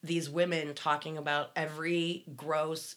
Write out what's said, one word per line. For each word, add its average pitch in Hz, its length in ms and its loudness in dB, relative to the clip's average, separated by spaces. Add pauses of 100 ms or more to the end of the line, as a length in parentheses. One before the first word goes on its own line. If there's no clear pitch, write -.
these 165 260 0
women 160 460 2
talking 156 420 0
about 147 380 0
every 165 680 0 (120)
gross, 156 600 -2